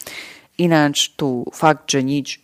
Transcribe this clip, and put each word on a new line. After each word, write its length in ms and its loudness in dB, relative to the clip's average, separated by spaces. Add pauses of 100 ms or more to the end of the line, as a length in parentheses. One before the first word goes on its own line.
(560)
Ináč 640 2
tu 320 -2
fakt, 400 2
že 80 2
nič 440 -2